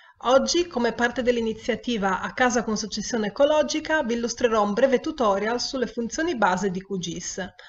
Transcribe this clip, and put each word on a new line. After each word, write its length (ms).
oggi 420
come 280
parte 280
dell'iniziativa 1000
A 120
Casa 300
con 120
Successione 520
Ecologica 760
vi 140
illustrerò 480
un 100
breve 260
tutorial 640
sulle 240
funzioni 500
base 360
di 100
Q 160
gis, 420